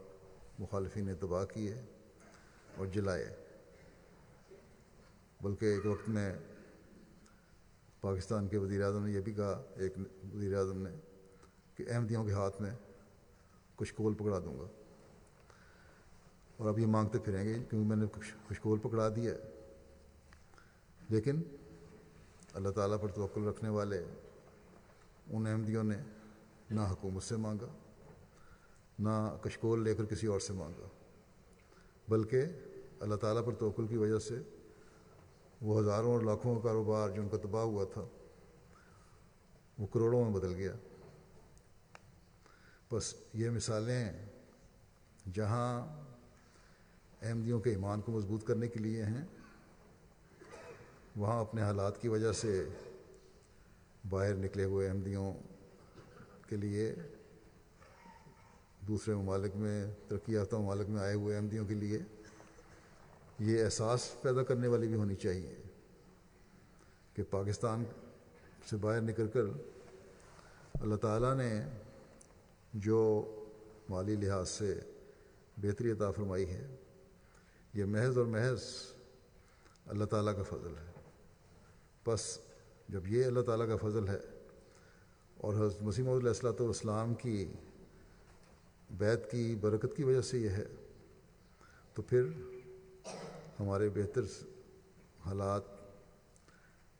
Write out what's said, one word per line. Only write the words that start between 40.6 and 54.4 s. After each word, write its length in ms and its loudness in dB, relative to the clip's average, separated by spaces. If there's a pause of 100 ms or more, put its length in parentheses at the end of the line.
بس 220 -2 (200)
یہ 160 0
مثالیں 640 0 (1200)
جہاں 360 0 (1500)
احمدیوں 380 0
کے 100 2
ایمان 320 2
کو 100 -4
مضبوط 360 0
کرنے 200 2
کے 120 -4
لیے 240 0
ہیں، 220 0 (1900)
وہاں 260 2
اپنے 200 0
حالات 400 2
کی 60 2
وجہ 260 4
سے 300 2 (1500)
باہر 260 4
نکلے 280 0